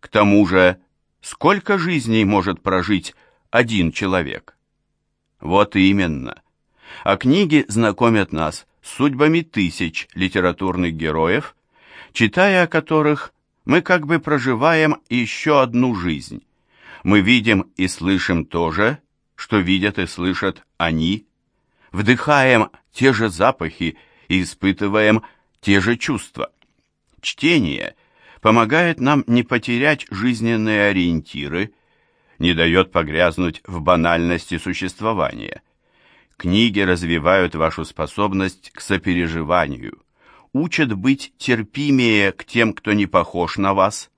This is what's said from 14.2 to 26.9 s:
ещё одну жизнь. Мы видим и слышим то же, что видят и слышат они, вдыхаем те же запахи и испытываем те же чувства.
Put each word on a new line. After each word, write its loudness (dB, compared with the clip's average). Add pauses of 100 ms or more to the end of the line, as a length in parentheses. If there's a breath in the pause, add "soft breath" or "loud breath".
ещё 0
одну 0
жизнь. -6 (640 loud breath)
Мы 6
видим 2
и 0
слышим -2
то -4
же, -2 (360)
что -2
видят 0
и -2
слышат -4 (140)
они, -2 (680)
вдыхаем 2 (220)
те 2
же 0
запахи -2 (300 soft breath)
и 0
испытываем 0 (380 loud breath)
те 2
же 0
чувства. -6 (680)